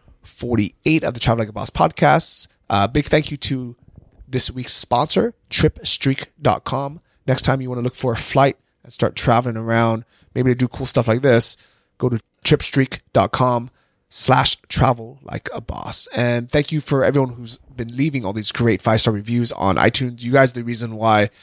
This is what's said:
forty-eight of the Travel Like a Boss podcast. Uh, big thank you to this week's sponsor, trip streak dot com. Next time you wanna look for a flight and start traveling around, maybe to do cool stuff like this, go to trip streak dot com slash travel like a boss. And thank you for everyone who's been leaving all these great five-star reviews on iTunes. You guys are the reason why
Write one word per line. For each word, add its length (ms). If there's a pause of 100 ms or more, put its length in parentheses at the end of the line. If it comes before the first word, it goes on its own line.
(220)
forty-eight 840
of 120
the 40
Travel 220
Like 80
a 40
Boss 180
podcast. 760 (220)
Uh, 180
big 180
thank 260
you 60
to 380 (520)
this 240
week's 220
sponsor, 600 (160)
trip 340
streak 560
dot 240
com. 360 (260)
Next 160
time 180
you 100
wanna 120
look 140
for 160
a 60
flight 400 (260)
and 100
start 220
traveling 420
around, 480 (300)
maybe 160
to 40
do 120
cool 180
stuff 220
like 160
this, 340 (400)
go 100
to 120 (240)
trip 180
streak 400 (120)
dot 180
com 400 (380)
slash 460 (140)
travel 520
like 320
a 60
boss. 560
And 340
thank 220
you 80
for 240
everyone 280
who's 260
been 400
leaving 260
all 80
these 220
great 280
five-star 320
reviews 380
on 240
iTunes. 480
You 80
guys 200
are 40
the 80
reason 320
why 340 (140)